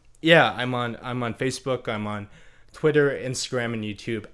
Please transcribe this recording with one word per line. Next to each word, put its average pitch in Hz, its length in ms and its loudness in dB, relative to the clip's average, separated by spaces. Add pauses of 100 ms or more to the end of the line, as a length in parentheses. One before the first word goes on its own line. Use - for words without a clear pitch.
(220)
Yeah, 156 320 8
I'm 123 200 -2
on, 120 280 -2
I'm 123 220 -4
on 113 100 -2
Facebook, 127 540 -4
I'm 104 200 -4
on 104 200 -8 (440)
Twitter, 147 400 4
Instagram, 120 640 -4
and 110 100 -6
YouTube 107 500 -6